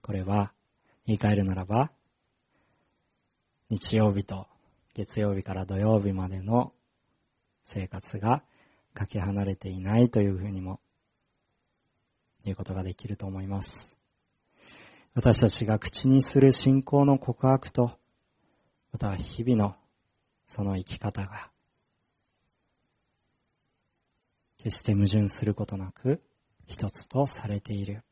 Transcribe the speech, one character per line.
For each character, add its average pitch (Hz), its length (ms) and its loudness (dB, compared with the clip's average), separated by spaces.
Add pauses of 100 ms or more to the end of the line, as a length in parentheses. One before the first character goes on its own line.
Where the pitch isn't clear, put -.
こ 101 120 -10
れ 95 100 -4
は、 98 280 0 (540)
言 214 120 0
い - 20 -6
換 104 120 2
え 104 40 4
る 101 100 2
な 92 100 -2
ら 92 100 -6
ば、 117 260 0 (1800)
日 110 280 -2
曜 107 160 4
日 101 100 -2
と 98 240 -10 (480)
月 104 240 -8
曜 101 160 0
日 98 80 -6
か 95 100 -8
ら 95 120 -6
土 95 120 -6
曜 107 220 4
日 98 140 -2
ま 95 140 -4
で 92 140 -8
の 113 320 0 (880)
生 95 240 -10
活 - 300 -12
が 113 260 0 (500)
か 101 120 -6
け - 140 -6
離 98 260 -2
れ 95 100 -2
て 95 140 -12
い 92 100 -8
な 101 200 0
い 123 100 6
と 110 120 0
い 101 80 2
う 95 80 -4
ふ 95 80 -8
う 104 40 -8
に 95 100 -8
も 92 200 -10 (1600)
言 98 100 -6
う - 40 -8
こ 98 60 -10
と 95 100 -10
が 95 100 -6
で 92 120 -8
き - 120 -14
る 98 80 -6
と 98 120 -12
思 95 140 -8
い 95 60 -8
ま 98 140 -6
す。 - 340 -14 (1160)
私 117 260 6
た 110 100 6
ち - 160 -2
が 107 120 2
口 - 300 -4
に 131 140 8
す - 180 2
る 135 120 10
信 135 300 4
仰 143 240 2
の 139 140 4
告 - 260 -4
白 131 260 2
と、 123 200 2 (1000)
ま - 80 -12
た 101 160 -4
日 - 280 -10
々 123 120 2
の 101 200 2 (720)
そ - 160 -10
の 98 140 -2
生 92 140 -10
き - 80 -12
方 98 280 -6
が、 - 220 -16 (3000)
決 - 220 -6
し - 20 -10
て 110 120 0
矛 101 120 4
盾 101 220 2
す - 180 -4
る 104 80 0
こ 101 120 -4
と 101 120 -10
な 95 140 -10
く、 139 300 -2 (440)
一 - 240 -8
つ - 180 -12
と 135 200 0
さ - 200 -10
れ 104 140 -4
て - 120 -10
い 101 120 -6
る。 101 260 -12